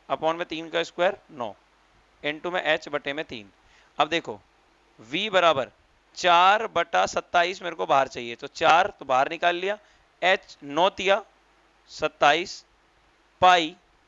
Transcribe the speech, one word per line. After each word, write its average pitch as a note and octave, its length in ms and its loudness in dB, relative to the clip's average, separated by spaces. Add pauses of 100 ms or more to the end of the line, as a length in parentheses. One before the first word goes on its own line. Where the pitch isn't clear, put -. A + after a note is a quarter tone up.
upon D#3+ 260 -2
में F3 120 -8
तीन D#3+ 240 -10
का E3+ 120 -2
square F3+ 360 -2 (140)
नौ A#2 220 -10 (680)
into D#3 300 -8
में F3+ 100 -4
एच D#3+ 260 -2
बटे C#3+ 240 -6
में D#3 140 -10
तीन। G#2 240 -18 (480)
अब D3+ 100 0
देखो D3+ 300 -4 (600)
V D#3 320 -6
बराबर E3 400 2 (460)
चार F#3 520 4
बटा F#3 380 -2
सत्ताईस F3+ 560 -2
मेरे E3 140 -10
को F#3 100 -6
बाहर C3+ 220 2
चाहिए, A#2+ 260 -12
तो C#3+ 120 -14
चार E3 440 2
तो D#3 140 -20
बाहर C3+ 260 0
निकाल F3 260 -2
लिया, G3 220 -6 (440)
एच F#3 420 -2
नौ D#3 260 0
तिया G3 320 0 (680)
सत्ताईस D#3 720 0 (800)
पाई F3+ 320 4 (320)